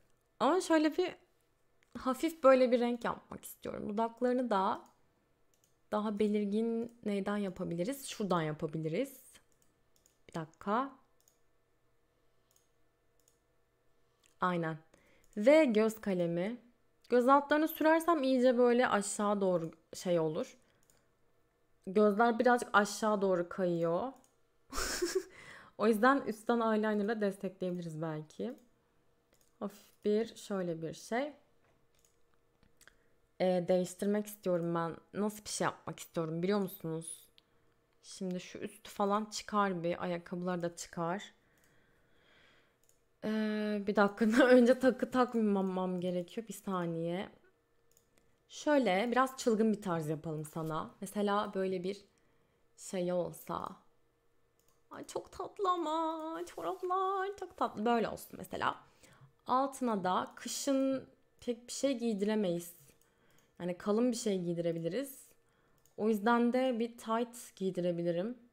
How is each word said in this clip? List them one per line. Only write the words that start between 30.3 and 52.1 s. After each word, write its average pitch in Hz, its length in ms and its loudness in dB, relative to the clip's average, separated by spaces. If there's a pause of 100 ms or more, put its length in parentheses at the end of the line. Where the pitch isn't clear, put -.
şöyle 175 460 -6
bir 156 120 -6
şey. 277 380 -6 (2000)
Ee, 185 280 2
değiştirmek 202 580 0
istiyorum 170 480 -2
ben. 165 220 -4 (180)
Nasıl 208 300 -4
bir - 60 -12
şey - 140 -4
yapmak - 360 -6
istiyorum 165 420 -6
biliyor 202 160 0
musunuz? 165 720 -8 (720)
Şimdi 180 380 -8
şu - 180 -14
üstü - 320 -12
falan 208 340 0
çıkar 202 580 -2
bir. 170 200 -4
Ayakkabılar 175 600 -4
da 170 140 -6
çıkar. 175 580 -6 (1900)
Ee, 214 600 -2
bir 208 100 -2
dakika. 220 500 6
<laughs> - 0 -
Önce 247 320 8
takı 247 320 2
takmamam 196 880 0
gerekiyor. 180 480 -6
Bir 202 60 -14
saniye. 170 760 -4 (1200)
Şöyle 240 640 2
biraz 262 240 2
çılgın 220 360 2
bir 202 100 -4
tarz 165 260 -2
yapalım 156 360 -6
sana. 170 460 -6 (100)
Mesela 208 540 -4
böyle 190 300 -4
bir 196 200 -8 (720)